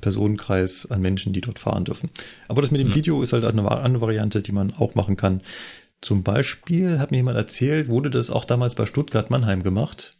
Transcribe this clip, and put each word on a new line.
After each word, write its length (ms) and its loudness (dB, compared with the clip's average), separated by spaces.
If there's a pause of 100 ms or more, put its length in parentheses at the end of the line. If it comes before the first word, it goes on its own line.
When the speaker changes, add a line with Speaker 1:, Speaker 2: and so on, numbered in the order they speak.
Speaker 1:
Personenkreis 880 0
an 100 -2
Menschen, 320 0
die 80 -2
dort 180 -8
fahren 280 -2
dürfen. 240 -8 (360)
Aber 140 2
das 100 0
mit 120 2
dem 60 2
Speaker 2:
Hm. 60 2
Speaker 1:
Video 280 2
ist 100 0
halt 140 2
eine 180 2
Wa-, 160 -2
andere 220 2
Variante, 400 0
die 100 -6
man 220 0
auch 220 0
machen 200 2
kann. 240 2 (640)
Zum 200 0
Beispiel 760 0
hat 120 -2
mir 60 2
jemand 220 2
erzählt, 500 0
wurde 220 2
das 180 0
auch 160 -2
damals 300 2
bei 100 0
Stuttgart-Mannheim 760 0
gemacht. 580 -2